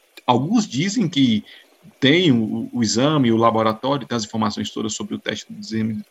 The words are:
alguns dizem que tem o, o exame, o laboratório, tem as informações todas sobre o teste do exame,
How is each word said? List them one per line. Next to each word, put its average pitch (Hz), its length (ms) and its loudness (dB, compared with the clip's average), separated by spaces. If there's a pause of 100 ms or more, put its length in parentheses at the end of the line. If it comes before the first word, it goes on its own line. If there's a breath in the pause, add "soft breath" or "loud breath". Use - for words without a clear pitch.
(260)
alguns 156 400 2
dizem 196 440 -2
que 120 340 2 (560 loud breath)
tem 160 320 4
o, 113 400 0
o 120 100 -2
exame, 120 520 2
o 113 40 2
laboratório, 113 720 2
tem 120 80 -4
as 117 80 -2
informações 107 460 -4
todas 110 240 -6
sobre 107 200 -10
o 107 60 -6
teste - 300 -8
do 113 100 -16
exame, 110 520 -4